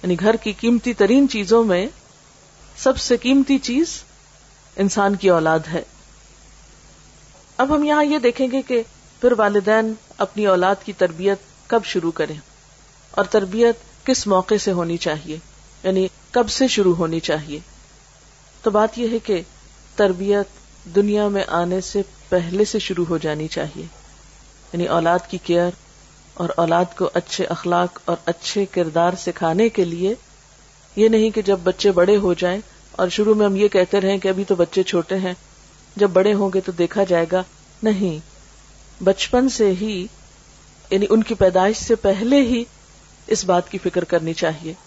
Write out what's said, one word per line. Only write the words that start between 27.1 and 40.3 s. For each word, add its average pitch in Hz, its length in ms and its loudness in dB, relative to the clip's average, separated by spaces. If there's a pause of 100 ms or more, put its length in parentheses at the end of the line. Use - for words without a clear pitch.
اچھے 180 300 -4
اخلاق 175 600 -4
اور 170 120 -4 (100)
اچھے 190 400 -4
کردار 170 520 0
سکھانے 175 500 0
کے 208 160 0
لیے 175 300 -4 (840)
یہ 214 120 6
نہیں 220 220 2
کہ 214 120 -4
جب 196 220 2
بچے 190 280 2
بڑے 185 240 4
ہو 196 180 0
جائیں 180 260 -4 (300)
اور - 180 -2
شروع 208 260 2
میں 208 120 2
ہم 196 100 0
یہ 202 120 4
کہتے 196 320 2
رہیں 196 180 0
کہ 190 100 -2
ابھی 190 160 -2
تو 190 100 0
بچے 175 280 0
چھوٹے 185 360 -2
ہیں، 185 160 -4 (600)
جب 196 140 2
بڑے 190 240 4
ہوں 196 200 0
گے 190 60 2
تو 185 120 -8
دیکھا 170 320 0
جائے 170 280 0
گا۔ 185 100 0 (400)
نہیں، 196 360 -2 (840)
بچپن 247 460 0
سے 214 320 2
ہی، 202 260 -6 (840)